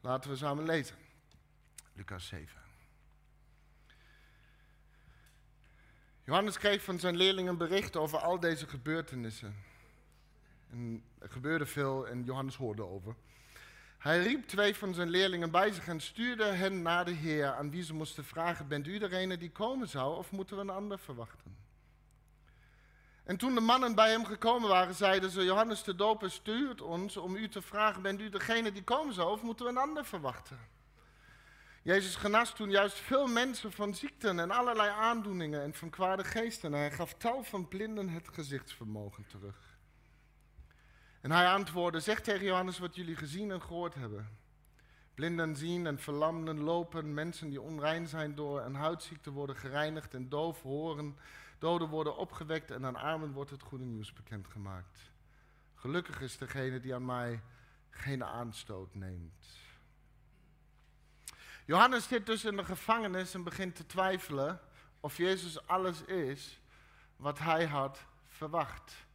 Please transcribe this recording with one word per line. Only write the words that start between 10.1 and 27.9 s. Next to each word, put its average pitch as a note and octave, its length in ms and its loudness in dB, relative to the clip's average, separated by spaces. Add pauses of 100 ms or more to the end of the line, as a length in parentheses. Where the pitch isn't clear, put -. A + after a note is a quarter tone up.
En A#2+ 340 -6 (160)
er G2+ 100 -14
gebeurde D3 360 0
veel C3+ 420 -2
en B2 160 -4
Johannes C3 320 -4
hoorde A2 280 -4
over. F#2+ 320 -8 (840)
Hij E3+ 260 4
riep B3 240 0
twee G3+ 280 4
van F#3+ 180 -4
zijn E3+ 160 0
leerlingen F3+ 420 2
bij F#3+ 200 6
zich E3 160 -6
en E3 120 -2
stuurde A3+ 460 -2
hen F#3+ 360 2
naar F3 240 4
de F3 60 -2
Heer, D3+ 420 2
aan D3 160 -2
wie F3 140 -4
ze D#3 100 -6
moesten D#3 320 -6
vragen: E3 420 -2
"Bent C#3+ 200 -4
u G3 100 -4
degene F#3 400 0
die E3+ 140 -8
komen A#3+ 360 -2
zou, C#3+ 300 -2
of F3+ 140 -8
moeten G3 240 -6
we G3 60 -4
een G3 80 -4
ander G3 300 -6
verwachten?" A#2 580 -12 (1700)
En F#3+ 140 -4
toen B3+ 160 2
de A#3 80 6
mannen A#3+ 340 6
bij A3 160 10
hem A3+ 140 4
gekomen A3+ 440 2
waren, F#3 260 8
zeiden F#3+ 340 4
ze: F#3 140 0
"Johannes G#3 400 4
de F#3+ 120 -4
Doper G#3 360 2
stuurt A#3+ 500 -2
ons F#3 360 -4
om F#3 180 -4
u G#3+ 140 -4
te G3+ 120 -8
vragen: G3+ 400 2